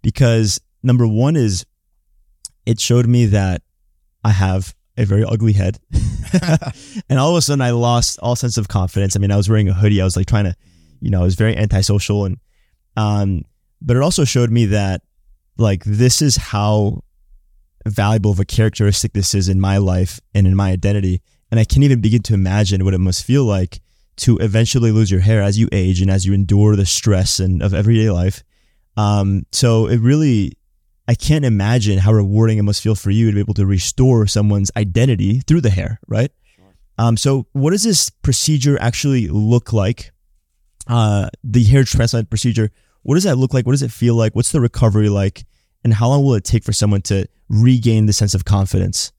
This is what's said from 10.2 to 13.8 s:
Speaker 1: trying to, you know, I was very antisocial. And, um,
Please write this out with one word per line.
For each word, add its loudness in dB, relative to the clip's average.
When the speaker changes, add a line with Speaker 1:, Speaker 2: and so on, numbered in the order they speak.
Speaker 1:
trying 0
to, -4
you -6
know, 0
I 2
was 2
very 0
antisocial. -2
And, -6
um, -2